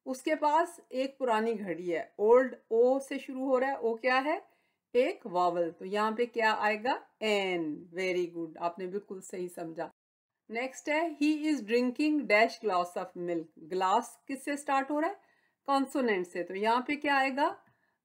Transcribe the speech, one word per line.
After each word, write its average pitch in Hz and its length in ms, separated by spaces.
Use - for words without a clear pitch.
उसके 262 300
पास 302 440
एक 269 280
पुरानी 233 340
घड़ी 180 360
है। 156 300
ओल्ड 240 360
ओ 247 280
से 269 200
शुरू 262 260
हो 269 120
रहा 262 120
है। 277 100
ओ 226 160
क्या 254 240
है? 302 180
एक 262 340
वावल। 175 440
तो 180 140
यहाँ 208 260
पे 233 140
क्या 226 280
आएगा? 214 400
एन। 180 760
Very 180 400
good, 165 220
आपने 175 300
बिल्कुल 196 340
सही 180 280
समझा। 165 400
नेक्स्ट 254 400
है 311 280
he 294 160
is 277 180
drinking 254 640
dash 214 380
glass 180 320
of 185 280
milk। 170 200
ग्लास 185 580
किससे 277 300
स्टार्ट 269 340
हो 294 80
रहा 320 100
है? 403 100
कॉन्सोनेंट 262 600
से। 175 160
तो 185 120
यहाँ 226 320
पे 294 80
क्या 277 220
आएगा? 277 380